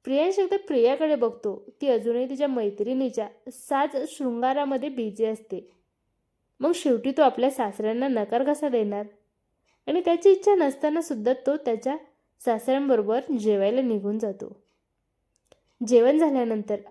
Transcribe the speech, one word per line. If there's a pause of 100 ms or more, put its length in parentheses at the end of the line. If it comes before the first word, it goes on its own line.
प्रियांश
एकदा
प्रियाकडे
बघतो, (160)
ती
अजूनही
तिच्या
मैत्रिणीच्या (240)
साज (120)
शृंगारामध्ये
बिझी
असते. (880)
मग
शेवटी
तो
आपल्या
सासऱ्यांना
नकार
कसा
देणार (800)
आणि
त्याची
इच्छा
नसताना
सुद्धा (140)
तो
त्याच्या (440)
सासऱ्यांबरोबर (200)
जेवायला
निघून
जातो. (1200)
जेवण
झाल्यानंतर (140)